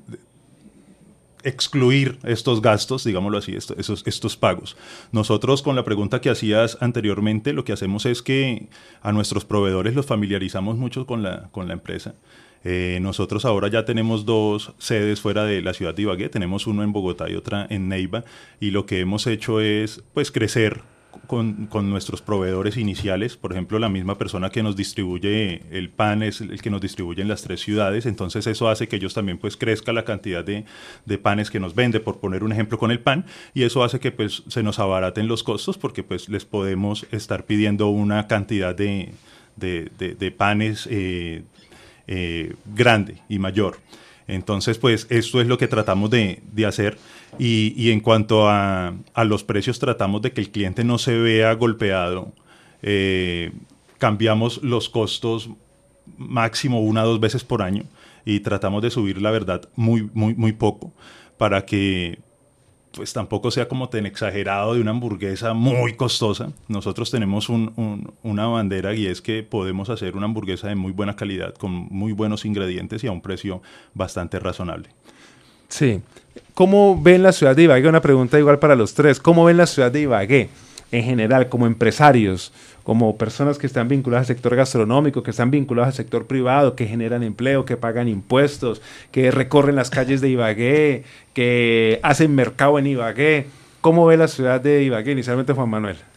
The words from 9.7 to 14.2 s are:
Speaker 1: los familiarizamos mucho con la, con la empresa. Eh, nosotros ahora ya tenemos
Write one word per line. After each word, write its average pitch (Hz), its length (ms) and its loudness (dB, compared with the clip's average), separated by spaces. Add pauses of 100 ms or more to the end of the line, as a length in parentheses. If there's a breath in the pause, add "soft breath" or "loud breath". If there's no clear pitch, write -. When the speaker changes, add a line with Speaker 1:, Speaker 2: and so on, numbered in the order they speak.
Speaker 1:
los 139 120 -2
familiarizamos 98 720 -2
mucho 127 300 -6
con 117 160 -6
la, 92 280 -8
con 92 160 -10
la 87 80 -8
empresa. - 400 -12 (480 soft breath)
Eh, 90 380 -2
nosotros 98 460 -4
ahora 101 220 0
ya 110 180 0
tenemos 113 400 -2